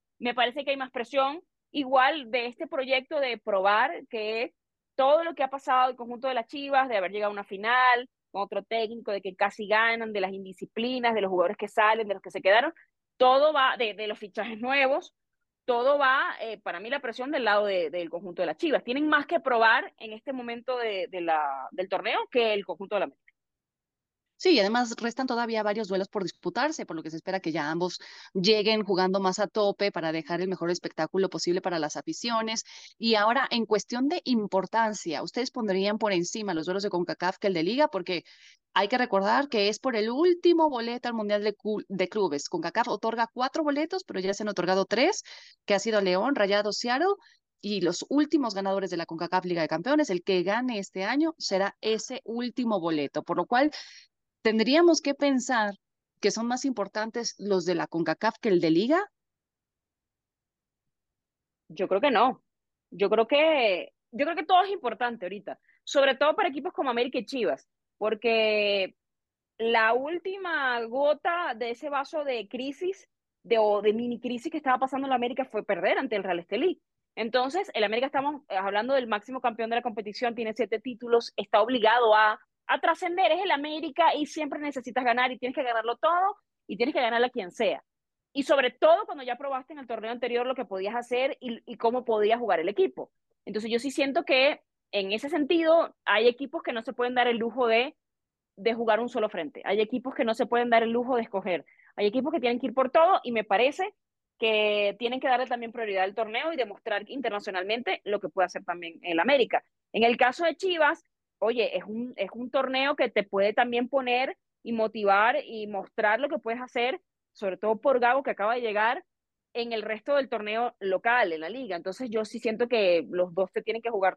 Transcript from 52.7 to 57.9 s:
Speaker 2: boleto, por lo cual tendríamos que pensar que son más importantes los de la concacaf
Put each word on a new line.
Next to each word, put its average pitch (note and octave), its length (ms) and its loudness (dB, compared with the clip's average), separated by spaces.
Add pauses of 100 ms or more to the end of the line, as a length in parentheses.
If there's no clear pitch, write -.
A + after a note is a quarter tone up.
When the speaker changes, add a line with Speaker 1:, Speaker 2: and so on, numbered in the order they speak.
Speaker 2:
boleto, D#3 420 -2
por E3 140 -4
lo F3 100 0
cual C#4 260 4 (680)
tendríamos C4 600 6
que C#4 140 -2
pensar B3+ 580 0 (480)
que G3+ 100 2
son A3 160 -4
más B3 160 -4
importantes A3 760 -4
los F#3+ 280 0
de F3+ 100 0
la D#3 120 -2
concacaf E3+ 520 -2